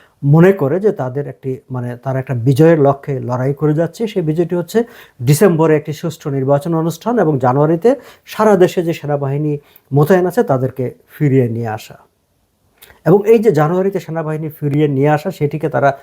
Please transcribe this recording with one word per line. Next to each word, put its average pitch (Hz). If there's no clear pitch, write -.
মনে 165
করে 156
যে 202
তাদের 135
একটি, 131
মানে, 123
তারা 131
একটা 131
বিজয়ের 143
লক্ষ্যে 139
লড়াই 123
করে 151
যাচ্ছে। 165
সেই 208
বিজয়টি 165
হচ্ছে 175
ডিসেম্বরে 156
একটি 151
সুষ্ঠু 160
নির্বাচন 143
অনুষ্ঠান 165
এবং 156
জানুয়ারিতে 156
সারা 214
দেশে 180
যে 165
সেনাবাহিনী 147
মোতায়েন 180
আছে 180
তাদেরকে 127
ফিরিয়ে 131
নিয়ে 113
আসা। 110
এবং 202
এই 233
যে 214
জানুয়ারিতে 180
সেনাবাহিনী 156
ফিরিয়ে 147
নিয়ে 139
আসা, 151
সেটিকে 147
তারা 139